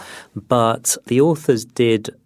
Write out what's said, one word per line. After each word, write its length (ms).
But 600
the 120
authors 460
did 440